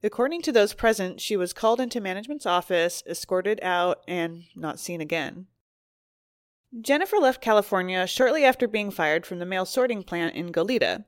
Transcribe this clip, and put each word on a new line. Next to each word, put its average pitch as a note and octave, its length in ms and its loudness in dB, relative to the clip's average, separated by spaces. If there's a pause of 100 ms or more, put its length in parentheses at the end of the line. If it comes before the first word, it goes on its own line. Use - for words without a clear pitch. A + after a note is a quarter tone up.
According C4+ 420 -2
to D#4 100 -2
those G#3 220 6
present, A3 460 0
she - 160 -2
was F3+ 160 -2
called A3+ 280 2
into A#3+ 200 -4
management's G#3 460 -6
office, F3 580 0
escorted F#3 600 -2
out, F3+ 420 0
and E3+ 380 -6 (100)
not D#3 240 -8
seen E3+ 220 -8
again. D#3+ 480 -6 (1300)
Jennifer D4+ 360 2
left C4 260 4
California F#3 640 2
shortly C4 380 2
after B3+ 240 4
being G#3 240 -4
fired E3 340 0
from F3 140 -8
the F3 60 -6
mail F#3 180 -2
sorting A#3+ 400 -2
plant E3+ 320 -4
in F3 160 -8
Goleta. F3 560 0